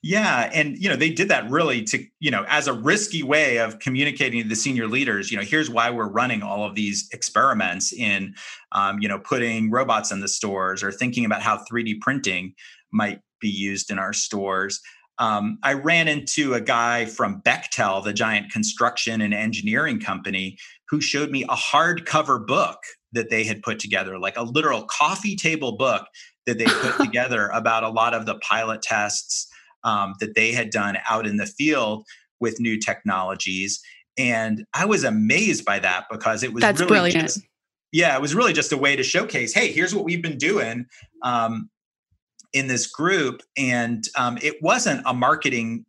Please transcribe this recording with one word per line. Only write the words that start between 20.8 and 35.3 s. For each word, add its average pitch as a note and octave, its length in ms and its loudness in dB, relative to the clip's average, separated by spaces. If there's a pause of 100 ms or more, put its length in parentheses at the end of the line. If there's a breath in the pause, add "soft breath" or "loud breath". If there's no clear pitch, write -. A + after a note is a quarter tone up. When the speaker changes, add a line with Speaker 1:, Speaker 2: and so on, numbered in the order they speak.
Speaker 1:
who D3+ 120 0
showed C#3+ 300 0
me C3+ 140 -2
a C3 120 0
hardcover D3+ 920 2
book B2 320 0 (340)
that A2+ 180 -2
they A2 140 2
had G#2+ 180 -4
put A2 160 -4
together, F#2+ 400 -2
like F#2+ 180 -4
a A#2+ 60 -4
literal B2 420 0
coffee G3 500 0
table D3+ 420 -2
book A#2 300 0 (400 loud breath)
that A#2 120 0
they A2+ 60 0
put - 320 2
Speaker 2:
<laughs> C#4 80 4
Speaker 1:
together A#2+ 440 0
about A2+ 360 2
a A2 40 0
lot A2+ 260 2
of A2 100 -2
the G#2+ 120 -2
pilot A2 460 -2
tests, - 680 -2 (360 soft breath)
um, G2+ 360 0
that G#2+ 140 -4
they A2+ 180 4
had A#2 180 -2
done G2+ 260 0 (120)
out A2 180 0
in G#2 100 0
the G#2 100 0
field B2 600 0 (340 soft breath)
with A2+ 200 0
new A2+ 180 2
technologies. F#2+ 1000 -2 (380 soft breath)
And A2+ 460 0 (100)
I D#3+ 120 0
was G3+ 180 2
amazed B2+ 600 2